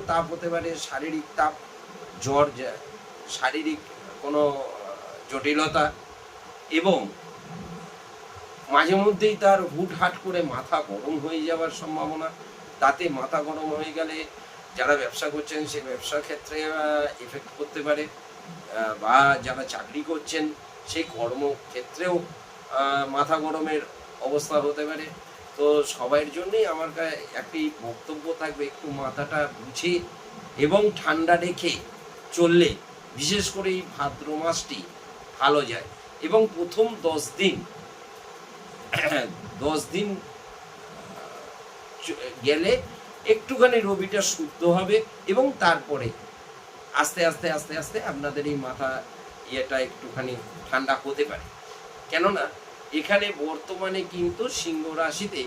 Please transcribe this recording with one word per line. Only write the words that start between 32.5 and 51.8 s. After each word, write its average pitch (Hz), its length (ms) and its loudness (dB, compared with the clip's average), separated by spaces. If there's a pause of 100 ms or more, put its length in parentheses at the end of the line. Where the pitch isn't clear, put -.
বিশেষ 185 340 0
করে 196 200 -2
এই 185 120 0 (160)
ভাদ্র 147 380 -4
মাসটি 156 460 -2 (580)
ভালো 143 220 6
যায়। 117 200 -4 (400)
এবং 214 320 6
প্রথম 208 480 2
দশ 160 340 0
দিন, 196 280 2 (1300)
<clears throat> 131 680 -2
দশ 147 320 2
দিন 196 240 0 (1900)
চ-, 117 380 -6
গেলে 156 380 6 (440)
একটুখানি 233 540 6
রবিটা 196 420 2
শুদ্ধ - 420 -2
হবে 190 380 6 (240)
এবং 254 320 6
তারপরে 147 500 4 (840)
আস্তে 156 320 4
আস্তে, 165 240 2
আস্তে 156 280 -4
আস্তে 220 240 -4
আপনাদের 143 440 -2
এই 147 80 0
মাথা 131 480 -4 (500)
ইয়েটা 131 260 0
একটুখানি 127 580 -4 (340)
ঠান্ডা 135 340 2
হতে 139 200 0
পারে। 104 160 -8 (720)